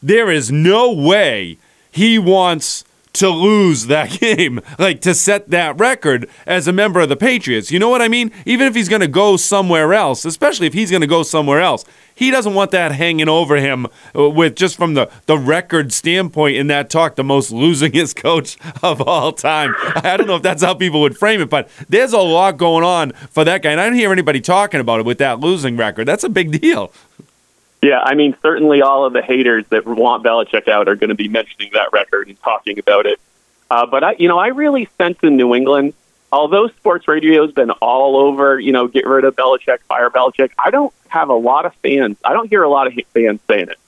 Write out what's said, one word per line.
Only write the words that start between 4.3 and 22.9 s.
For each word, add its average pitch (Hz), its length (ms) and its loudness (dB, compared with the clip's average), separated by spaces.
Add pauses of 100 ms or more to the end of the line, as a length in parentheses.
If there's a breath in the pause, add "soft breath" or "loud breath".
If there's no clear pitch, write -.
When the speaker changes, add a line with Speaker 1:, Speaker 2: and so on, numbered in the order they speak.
Speaker 1:
like, 180 220 -2
to 180 140 0
set 202 360 -2
that 160 300 -2
record 160 480 0 (180 loud breath)
as 165 220 -2
a 180 40 0
member 185 280 0
of 156 80 0
the 135 80 -2
Patriots." 139 560 -2
You 175 80 0
know 220 80 2
what 247 140 2
I 233 40 0
mean? 233 240 -2 (140 loud breath)
Even 254 240 2
if 226 80 -2
he's 214 120 -2
gonna 196 200 0
go 190 280 2
somewhere 175 560 0
else, 180 320 0
especially 175 440 -2
if 131 60 -6
he's 190 180 -2
gonna 160 160 0
go 165 160 2
somewhere 151 360 0
else, 160 240 -2 (300 soft breath)
he 262 160 0
doesn't 220 240 0
want 196 160 0
that 175 220 -2
hanging 156 360 -2
over 156 280 2
him, 135 300 -2 (280 loud breath)
uh, 147 160 2
with, 156 260 2
just 185 200 -2
from 165 180 -2
the, 127 160 0 (160 loud breath)
the 156 100 2
record 151 560 -2
standpoint 156 640 -2
in 139 120 -2
that 143 200 -2
talk, 165 260 0
the 135 100 -4
most 139 280 0
losingest 147 640 0
<laughs> - 60 -16
coach 156 340 -2 (260 loud breath)
of 156 200 -2
all 156 300 -2
time. 151 460 -4
I - 380 -4
don't 202 100 0
know 190 100 -2
if 165 60 -6
that's 180 200 -2
how 180 100 0
people 160 300 0
would 139 160 0
frame 208 240 0
it, 147 80 -6
but 143 180 -2 (220 loud breath)
there's 233 240 2
a 226 40 4
lot 180 380 2
going 165 280 2
on 170 280 0